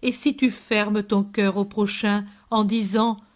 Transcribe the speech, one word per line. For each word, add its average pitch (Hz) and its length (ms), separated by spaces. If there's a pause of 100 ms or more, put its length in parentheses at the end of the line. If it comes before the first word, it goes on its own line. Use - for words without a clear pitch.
et 247 80
si 277 260
tu 254 140
fermes 208 540
ton 202 180
cœur 202 340
au 202 80
prochain 202 600 (260)
en 214 140
disant : « 214 540 (180)